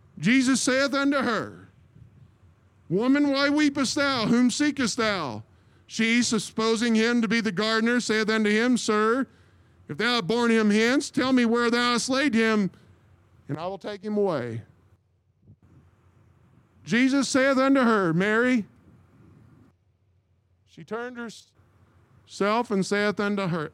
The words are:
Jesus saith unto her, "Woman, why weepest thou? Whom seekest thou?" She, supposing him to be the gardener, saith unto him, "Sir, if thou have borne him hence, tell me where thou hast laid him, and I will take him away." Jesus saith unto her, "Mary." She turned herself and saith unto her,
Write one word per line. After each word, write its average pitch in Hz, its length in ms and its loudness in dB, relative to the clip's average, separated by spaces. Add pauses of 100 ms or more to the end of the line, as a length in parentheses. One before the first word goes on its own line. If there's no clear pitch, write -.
(180)
Jesus 247 420 2
saith 262 340 0
unto 277 240 0
her, 143 500 -4 (1200)
"Woman, 262 420 2
why 277 180 2
weepest 285 460 0
thou? 269 320 0
Whom 240 240 2
seekest 269 460 -2
thou?" 165 480 -4 (420)
She, 226 360 0
supposing 226 720 0
him 233 260 2
to 220 60 -2
be 226 120 2
the 208 120 -2
gardener, 220 480 0
saith 214 280 0
unto 220 220 2
him, 233 260 2
"Sir, 220 500 0 (640)
if 147 80 -10
thou 240 200 0
have 202 100 -2
borne 233 240 0
him 220 200 4
hence, 233 380 2
tell 262 240 0
me 247 140 4
where 233 240 2
thou 240 220 0
hast 240 180 -2
laid 262 240 0
him, 220 360 2 (800)
and 139 80 -6
I 165 100 -8
will 190 120 -8
take 208 260 -12
him 214 140 -4
away." 123 440 -2 (2250)
Jesus 254 440 0
saith 269 280 2
unto 269 240 2
her, 214 320 2
"Mary." 214 540 0 (2000)
She - 180 -20
turned 233 320 -10
herself - 1500 -6
and 196 140 0
saith 208 360 0
unto 202 260 -2
her, 156 280 -4